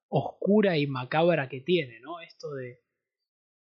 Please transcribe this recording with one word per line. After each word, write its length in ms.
oscura 720
y 80
macabra 640
que 100
tiene, 400
¿no? 200
Esto 340
de 260